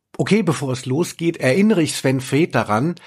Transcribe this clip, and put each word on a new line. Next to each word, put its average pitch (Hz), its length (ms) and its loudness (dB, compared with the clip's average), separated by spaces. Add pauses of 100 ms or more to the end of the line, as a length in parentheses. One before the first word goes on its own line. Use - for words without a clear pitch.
(160)
Okay, 196 260 2
bevor 143 300 -2
es - 140 -8
losgeht, 165 520 -2
erinnere 185 440 4
ich 147 120 -2
Sven 135 280 0
Väth 147 320 0
daran, 117 400 0 (120)